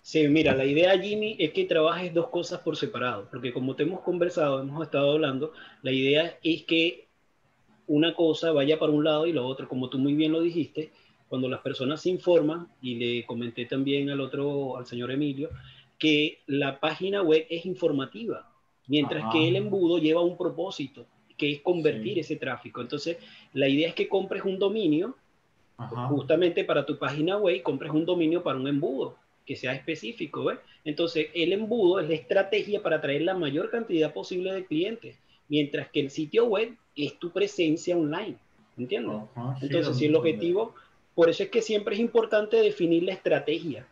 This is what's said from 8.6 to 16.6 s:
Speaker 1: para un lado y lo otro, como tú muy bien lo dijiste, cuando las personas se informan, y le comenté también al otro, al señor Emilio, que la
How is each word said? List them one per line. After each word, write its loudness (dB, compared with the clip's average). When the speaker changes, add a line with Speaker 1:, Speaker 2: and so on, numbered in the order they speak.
Speaker 1:
para 2
un 4
lado 2
y 0
lo 0
otro, -6
como -4
tú -4
muy 2
bien 2
lo 2
dijiste, -4
cuando -2
las -4
personas -4
se 0
informan, 2
y -4
le -2
comenté -8
también -2
al -4
otro, -4
al -12
señor -6
Emilio, -2
que 4
la -2